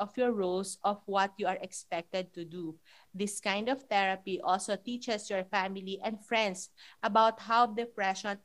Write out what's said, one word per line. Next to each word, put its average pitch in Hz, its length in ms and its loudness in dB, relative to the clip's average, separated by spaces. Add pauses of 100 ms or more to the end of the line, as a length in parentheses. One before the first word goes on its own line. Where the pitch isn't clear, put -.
of 208 160 -6
your 247 160 4
roles 190 480 -2
of 202 240 -2
what 196 320 0
you 208 80 -4
are 190 160 0
expected 185 720 -6
to 170 140 -10
do. 160 320 -10 (340)
This 202 240 -4
kind 208 320 -2
of 269 240 -2
therapy 190 480 0
also 190 400 0
teaches 240 480 -4
your 190 160 -2
family 190 560 -2
and 220 240 -4
friends 214 460 0 (320)
about 220 340 6
how 226 300 4
depression 208 800 -2